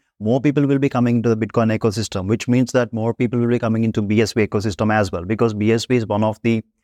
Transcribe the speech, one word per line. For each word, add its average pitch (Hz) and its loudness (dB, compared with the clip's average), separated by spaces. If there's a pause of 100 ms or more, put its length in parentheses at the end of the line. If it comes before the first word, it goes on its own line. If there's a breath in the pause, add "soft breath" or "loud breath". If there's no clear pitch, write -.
(200)
more 113 0
people 143 2
will 139 2
be 139 0
coming 120 2
to 117 0
the 110 2
Bitcoin 110 0
ecosystem, 101 -2
which 110 -2
means 123 2
that 123 0
more 113 -2
people 123 -2
will 120 0
be 120 2
coming 113 0
into 110 0
B 107 2
S 104 0
V 104 2
ecosystem 107 -2
as 107 2
well, 87 -6
because 110 0
B 104 0
S 113 0
V 127 0
is 110 -2
one 104 0
of 110 -2
the 117 0 (180)